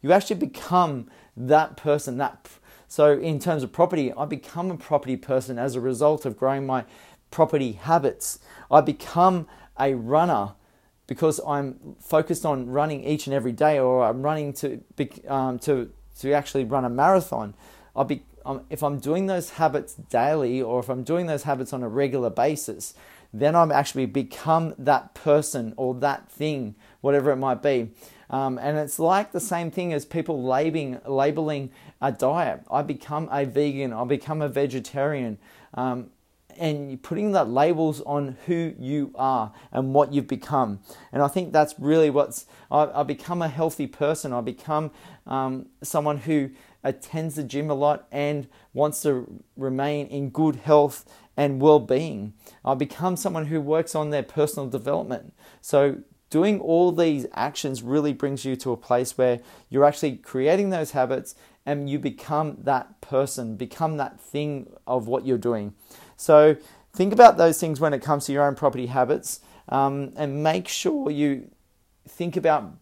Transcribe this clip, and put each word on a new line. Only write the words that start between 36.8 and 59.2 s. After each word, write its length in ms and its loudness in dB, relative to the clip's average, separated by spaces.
you're 80 -10
putting 360 -4
that 160 2
labels 520 2
on 440 -4
who 340 -2
you 360 -4
are 360 -2
and 200 -2
what 200 4
you've 140 0
become. 520 -2
And 100 0
I 60 4
think 240 -4
that's 260 4
really 320 4
what's, 360 -2
I, 300 2
I 20 0
become 380 -6
a 80 -2
healthy 380 -4
person. 440 -4
I 80 -2
become, 520 -6
um, 400 -6
someone 360 -2
who 320 -2
attends 500 -6
the 80 -6
gym 260 -6
a 40 0
lot 380 0
and 360 -4
wants 280 -2
to 420 -2
remain 500 -4
in 220 -6
good 260 2
health 500 4
and 220 0
well-being. 760 4
I 120 0
become 420 -2
someone 300 -4
who 120 -2
works 340 0
on 160 -2
their 140 -2
personal 460 -2
development. 640 -4
So 380 4
doing 320 2
all 320 4
these 400 2
actions 500 -6
really 300 0
brings 320 -6
you 100 -2
to 160 -6
a 60 -2
place 400 -2
where 240 2